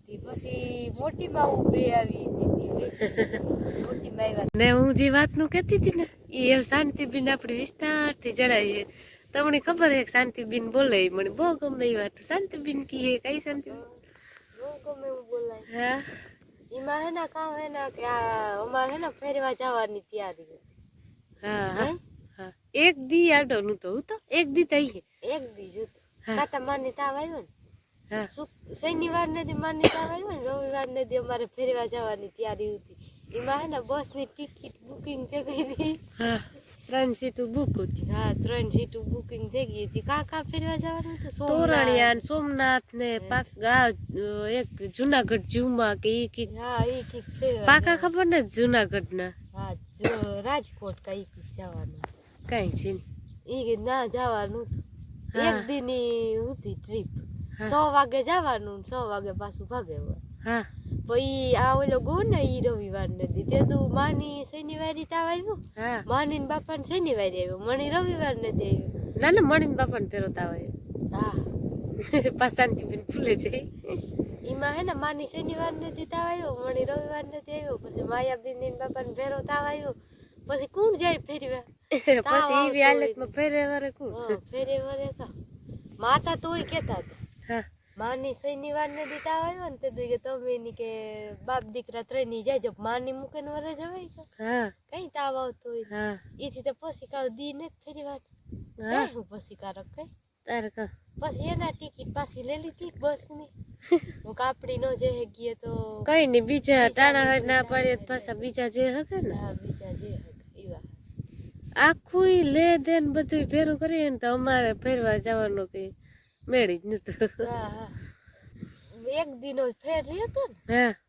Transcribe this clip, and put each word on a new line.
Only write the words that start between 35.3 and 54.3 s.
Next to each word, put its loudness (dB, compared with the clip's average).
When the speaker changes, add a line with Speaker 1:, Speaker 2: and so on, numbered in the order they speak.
Speaker 1:
ગઈ -4
હતી. -2
Speaker 2:
હા. 0
ત્રણ 2
સીટું -4
બુક 2
હતી. -2
Speaker 1:
હા, 2
ત્રણ 0
સીટું 0
બુકિંગ -6
થઈ -2
ગઈ -6
હતી. -6
કાં 0
કાં -6
ફેરવા -2
જવાનું -4
હતું? -8
સોમનાથ. -2
Speaker 2:
તોરણિયા 6
ને 0
સોમનાથ 0
ને -2
Speaker 1:
હે. -2
Speaker 2:
પાક-, -4
આ, 6
એક -2
જુનાગઢ 2
ઝૂમાં 2
કે 0
ઈ 0
કે -6
Speaker 1:
હા, -2
ઈ -4
કંઈક -12
ફેરવા 0
Speaker 2:
પાકા 8
Speaker 1:
જવાનું. 2
Speaker 2:
ખબર 4
ને 6
જુનાગઢના? 2
Speaker 1:
હા, -8
જો 0
રાજકોટ -4
કાંઈ -8
કંઈક -18
જવાનું. -10
Speaker 2:
કાંઈ 0
છે -4
નહીં. -6
Speaker 1:
ઈ -6
કે 2
ના -2
જવાનું -2